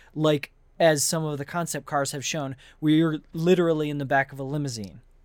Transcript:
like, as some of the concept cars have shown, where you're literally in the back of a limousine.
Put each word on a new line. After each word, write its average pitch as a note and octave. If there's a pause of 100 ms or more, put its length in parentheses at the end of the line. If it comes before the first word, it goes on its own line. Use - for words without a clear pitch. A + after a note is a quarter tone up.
(140)
like, D3+ (260)
as D#3
some D#3+
of D3
the C#3
concept E3
cars C#3
have C3+
shown, C3+ (240)
where D3+
you're D#3 (140)
literally E3
in D3
the C#3+
back C3+
of C3+
a C#3
limousine. B2 (260)